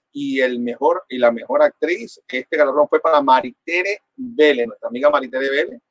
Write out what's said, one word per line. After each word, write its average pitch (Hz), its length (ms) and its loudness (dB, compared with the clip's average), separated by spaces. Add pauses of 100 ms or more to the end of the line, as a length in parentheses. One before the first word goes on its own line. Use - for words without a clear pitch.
(120)
y 139 280 -6
el 127 200 0
mejor, 139 500 -2
y 127 80 -10
la 120 140 4
mejor 117 300 -2
actriz. 151 680 -2
Este 127 300 -8
galardón 147 300 2
fue 156 140 0
para 156 200 2
Maritere 135 840 -2 (120)
Vélez, 127 520 2
nuestra 113 200 -12
amiga 127 220 2
Maritere 135 400 -2
Vélez, 151 420 -4